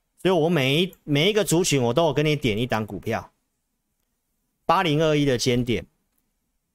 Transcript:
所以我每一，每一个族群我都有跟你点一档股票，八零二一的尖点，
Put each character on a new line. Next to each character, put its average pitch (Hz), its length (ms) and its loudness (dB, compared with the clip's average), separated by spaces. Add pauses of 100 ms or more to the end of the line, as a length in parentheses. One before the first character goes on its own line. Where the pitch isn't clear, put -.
(220)
所 175 80 0
以 190 40 2
我 165 160 2
每 143 320 2
一， 185 140 -4 (100)
每 151 240 2
一 214 40 0
个 202 120 0
族 165 180 2
群 143 180 0
我 117 120 0
都 165 120 2
有 147 80 0
跟 147 120 0
你 151 100 0
点 117 220 -2
一 120 80 -2
档 110 200 -2
股 98 140 -10
票， 104 320 -6 (1300)
八 175 180 2
零 156 180 0
二 156 140 2
一 147 80 0
的 135 140 2
尖 123 260 0
点， 113 220 -4 (880)